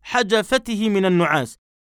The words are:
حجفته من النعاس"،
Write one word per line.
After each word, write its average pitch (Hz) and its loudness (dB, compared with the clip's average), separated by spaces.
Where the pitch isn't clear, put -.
حجفته 220 0
من 196 2
النعاس"، 156 0